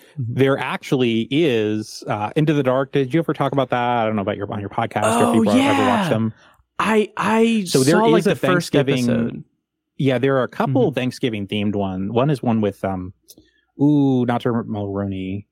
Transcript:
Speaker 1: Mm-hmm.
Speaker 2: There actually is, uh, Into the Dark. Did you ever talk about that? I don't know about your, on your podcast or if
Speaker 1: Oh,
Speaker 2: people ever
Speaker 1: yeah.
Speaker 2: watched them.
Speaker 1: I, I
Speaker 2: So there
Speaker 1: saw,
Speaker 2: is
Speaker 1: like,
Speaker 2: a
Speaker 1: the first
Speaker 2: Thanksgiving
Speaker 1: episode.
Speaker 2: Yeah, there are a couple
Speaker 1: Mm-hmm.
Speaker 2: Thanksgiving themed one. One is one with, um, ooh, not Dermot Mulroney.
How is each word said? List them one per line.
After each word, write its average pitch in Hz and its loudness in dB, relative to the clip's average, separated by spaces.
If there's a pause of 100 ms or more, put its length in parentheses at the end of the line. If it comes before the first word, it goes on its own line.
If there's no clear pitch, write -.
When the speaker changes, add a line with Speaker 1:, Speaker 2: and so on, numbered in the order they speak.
(180)
Speaker 1:
Mm-hmm. 117 -6
Speaker 2:
There 135 4
actually 127 -2
is, 110 0
uh, 107 -4
Into 156 2
the 143 2
Dark. 127 0
Did 131 -2
you 160 2
ever 160 -2
talk 139 -2
about 135 0
that? 123 0 (220)
I 110 0
don't 110 -2
know 104 -2
about 101 -4
your, 98 -8
on 101 -8
your 98 -8
podcast 113 -4 (160)
or - 4
if 240 2
Speaker 1:
Oh, 233 0
Speaker 2:
people 226 2
ever 233 4
Speaker 1:
yeah. 277 2 (100)
Speaker 2:
watched 180 0
them. 113 0 (460)
Speaker 1:
I, 214 0
I 220 2
Speaker 2:
So 147 2
there 156 4
Speaker 1:
saw, 220 4
Speaker 2:
is 226 4
Speaker 1:
like, 175 4
Speaker 2:
a - 2
Speaker 1:
the 170 2
first 175 0
Speaker 2:
Thanksgiving 131 2
Speaker 1:
episode. 117 -4 (520)
Speaker 2:
Yeah, 131 2
there 135 2
are 123 2
a 107 -2
couple 135 0
Speaker 1:
Mm-hmm. 127 -4
Speaker 2:
Thanksgiving 120 -4
themed 104 -2
one. 95 -4
One 131 2
is 135 -2
one 113 0
with, 104 -2
um, 92 -6 (720)
ooh, 139 4
not 120 -2
Dermot 113 -2
Mulroney. 98 -6